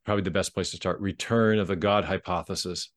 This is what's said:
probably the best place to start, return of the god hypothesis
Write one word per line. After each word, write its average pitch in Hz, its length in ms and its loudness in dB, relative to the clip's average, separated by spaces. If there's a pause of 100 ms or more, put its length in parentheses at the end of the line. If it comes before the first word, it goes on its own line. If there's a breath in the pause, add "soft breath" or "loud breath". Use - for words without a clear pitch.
probably 101 180 0
the 90 80 -2
best 95 220 0
place 90 180 -4
to 87 60 -12
start, 90 240 -4
return 110 580 2
of 95 80 0
the 95 80 0
god 101 300 2
hypothesis 90 920 -4